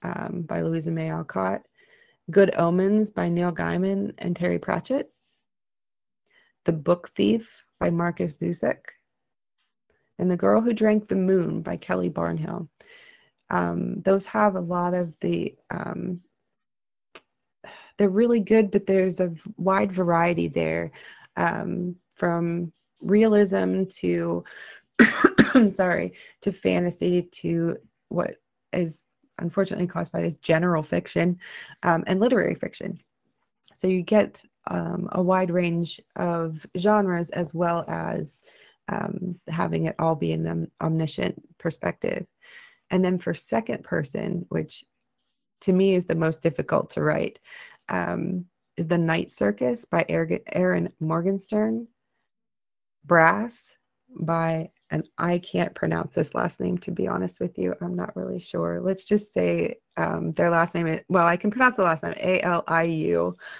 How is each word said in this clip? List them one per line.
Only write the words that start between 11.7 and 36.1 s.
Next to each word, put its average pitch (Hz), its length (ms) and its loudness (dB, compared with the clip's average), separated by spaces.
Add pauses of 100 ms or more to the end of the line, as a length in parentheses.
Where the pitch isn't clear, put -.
Kelly 180 340 -2
Barnhill. 170 580 -4 (840)
Um, 175 520 -2
those 196 240 2
have 208 300 2
a 185 40 -2
lot 175 340 -2
of 175 260 -4
the, 170 340 -2 (160)
um, 175 500 -6 (1800)
they're 202 100 4
really 233 320 4
good, 208 300 4
but 196 160 0
there's 190 340 2
a 180 80 2
v-, 165 280 -12
wide 190 360 0
variety 170 560 2
there, 151 420 -2 (460)
um, 175 600 -2 (180)
from 170 580 -2 (280)
realism 190 840 4
to, 175 600 -2 (540)
<coughs> - 680 6
sorry, 180 440 0 (280)
to 202 120 -2
fantasy 180 680 0
to 170 540 -4 (320)
what - 280 -4 (360)
is 165 300 -2 (360)
unfortunately 180 480 -2
classified 170 380 -4
as 170 120 -4
general 165 460 2
fiction, 175 560 -2 (440)
um, 165 240 2
and 185 140 0
literary 240 340 2
fiction. - 440 -10 (760)
So - 120 -4
you 185 160 2
get, 202 400 2 (280)
um, 175 420 -4
a 185 100 0
wide 185 280 2
range 170 500 0 (160)